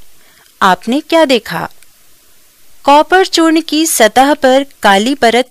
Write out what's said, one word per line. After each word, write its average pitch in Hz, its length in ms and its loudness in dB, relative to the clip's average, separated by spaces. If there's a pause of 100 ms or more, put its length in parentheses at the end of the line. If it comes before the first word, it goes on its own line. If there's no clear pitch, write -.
(600)
आपने 208 400 0
क्या 330 240 0
देखा? 202 420 -4 (1160)
कॉपर 311 400 2
चूर्ण 330 360 0
की 311 240 -6
सतह 262 500 0
पर 269 300 0 (160)
काली 214 340 0
परत 233 360 0